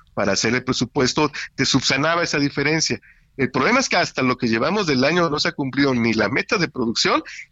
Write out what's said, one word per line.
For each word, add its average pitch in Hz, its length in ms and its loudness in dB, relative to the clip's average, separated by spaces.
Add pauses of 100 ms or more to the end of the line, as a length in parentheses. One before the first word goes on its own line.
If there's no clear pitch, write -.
(140)
para 101 200 0
hacer 110 200 0
el 127 100 -2
presupuesto 131 680 -2 (240)
te 135 100 -2
subsanaba 147 580 0
esa 165 140 -2
diferencia. 143 640 0 (360)
El 131 160 0
problema 175 280 2
es 254 100 -2
que 214 80 0
hasta 156 260 0
lo 127 140 0
que 127 100 -2
llevamos 151 400 0
del 131 160 2
año 165 260 2
no 147 100 -2
se 175 100 -2
ha - 40 -2
cumplido 135 400 0
ni 117 200 2
la 107 160 2
meta 196 280 -2
de 165 100 0
producción 147 560 -2 (280)